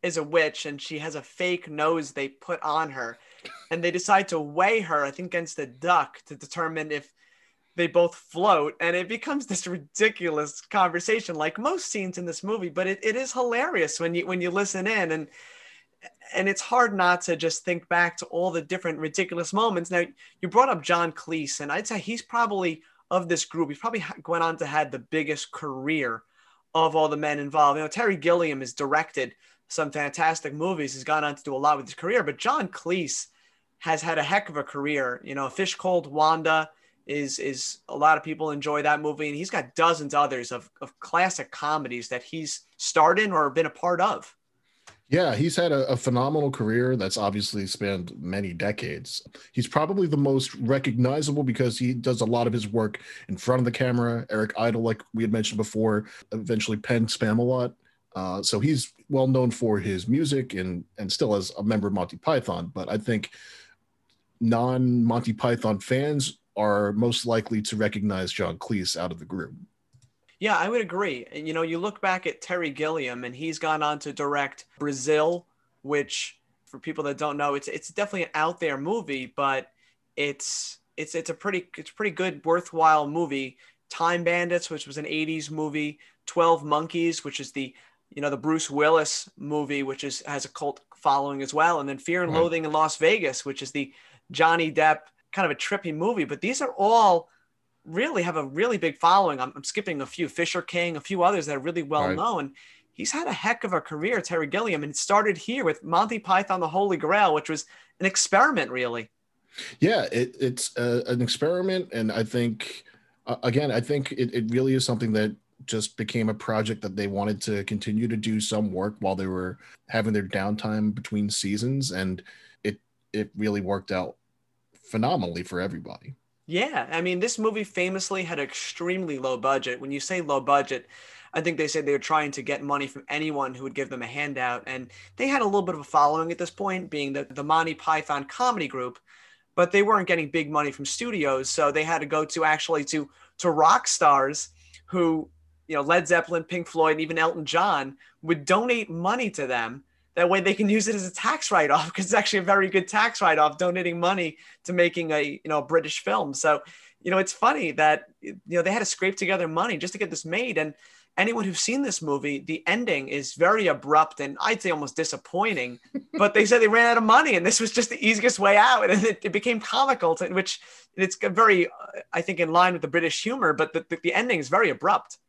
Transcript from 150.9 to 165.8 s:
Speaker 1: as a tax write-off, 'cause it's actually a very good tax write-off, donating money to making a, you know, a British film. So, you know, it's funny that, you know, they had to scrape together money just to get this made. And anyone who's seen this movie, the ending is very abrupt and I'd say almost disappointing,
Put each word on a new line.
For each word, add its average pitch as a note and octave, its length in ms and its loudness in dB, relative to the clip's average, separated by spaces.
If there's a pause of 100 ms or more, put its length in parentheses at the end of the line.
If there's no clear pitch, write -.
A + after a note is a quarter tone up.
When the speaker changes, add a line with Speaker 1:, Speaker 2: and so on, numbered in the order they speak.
Speaker 1:
as F#3+ 140 -4
a F3 40 -10
tax D4+ 380 -2
write-off, D3+ 420 4
'cause F#3+ 140 -4
it's F#3 80 0
actually G3+ 260 2
a F3+ 40 -4
very G3 260 4
good F#3 180 0
tax A3 340 0
write-off, D#3 360 4
donating F3 420 -2
money F3 380 0 (280)
to F3+ 80 -6
making F3 380 2
a, D3+ 120 2
you C#3+ 260 -6
know, D#3 100 2
a C#3+ 60 -6
British D3+ 380 0
film. F3+ 320 0
So, D3+ 260 2 (400)
you - 80 -4
know, F#3 80 2
it's F#3 160 0
funny A#3 380 2
that, D3+ 340 4 (160)
you - 160 -12 (100)
know, E3+ 140 0
they F#3+ 100 2
had A3 80 0
to G3+ 60 0
scrape F#3+ 320 -2
together F3+ 300 0
money F3 300 -2
just F3+ 160 -8
to G#3 60 -14
get G3 120 -4
this D#3+ 120 -8
made. G#3 360 -4
And D#3 160 -4 (420)
anyone A3 280 0
who's F#3 140 -4
seen C4 220 0
this B3 200 -2
movie, C#3+ 380 -2
the D#3+ 280 -8
ending F3+ 400 0
is C#3 260 -6
very F#3+ 340 4
abrupt D3+ 520 4
and C#3 200 -6
I'd G#3+ 220 0
say F#3 80 -2
almost D3+ 260 -4
disappointing, D#3 840 -2 (140)